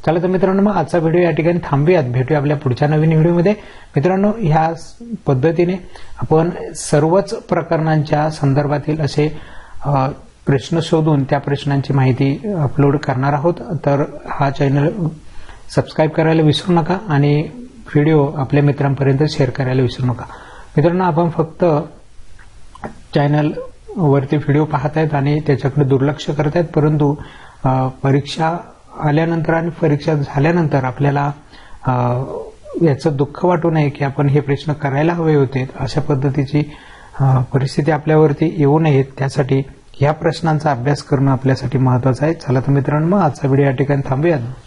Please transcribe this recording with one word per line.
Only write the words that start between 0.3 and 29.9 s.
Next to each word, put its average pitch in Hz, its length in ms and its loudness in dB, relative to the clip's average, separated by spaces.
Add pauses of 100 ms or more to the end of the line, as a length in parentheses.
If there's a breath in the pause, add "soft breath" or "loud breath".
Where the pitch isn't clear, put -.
मग 208 100 2
आजचा 175 260 0
व्हिडिओ 165 220 2
या 170 100 4
ठिकाणी 165 340 0
थांबूयात. 151 400 2
भेटूया 127 360 0
आपल्या 147 160 0
पुढच्या 139 320 0
नवीन 156 240 4
व्हिडिओमध्ये. 170 400 4 (440 loud breath)
मित्रांनो, 190 360 2 (100)
ह्या 160 300 2 (540)
पद्धतीने 160 460 2 (460 loud breath)
आपण 160 320 2 (240)
सर्वच 165 600 0
प्रकरणांच्या 156 960 0
संदर्भातील 147 720 0
असे, 151 380 -2 (460 loud breath)
अ, 135 240 0 (380)
प्रश्न 139 360 0
शोधून 156 420 2
त्या 143 140 0
प्रश्नांची 139 540 -2
माहिती 135 680 0
अपलोड 143 380 2
करणार 135 360 -2
आहोत. 160 220 0 (320)
तर 139 180 2 (260)
हा 139 200 -2
चॅनल 139 380 0 (880 loud breath)
सबस्क्राईब - 340 0
करायला 160 320 2
विसरू 151 320 2
नका 170 240 0 (100)
आणि 147 400 2 (460)
व्हिडिओ 147 380 4
आपल्या 143 300 0
मित्रांपर्यंत 139 680 2
शेअर 135 220 0
करायला 131 320 0
विसरू 127 240 -2
नका. 123 180 -4 (520 loud breath)
मित्रांनो, 170 280 2
आपण 170 240 2
फक्त 160 360 -2 (1500)
चॅनलवरती 151 1200 0
व्हिडिओ 147 280 2
पाहतायत 151 500 -2
आणि 147 320 0
त्याच्याकडे 143 380 0
दुर्लक्ष 139 460 0
करतायत, 151 340 0
परंतु, 151 500 0 (500 loud breath)
अ, 131 240 0
परीक्षा 143 680 -2 (480)
आल्यानंतर 165 500 0
आणि 165 160 -2
परीक्षा 151 440 0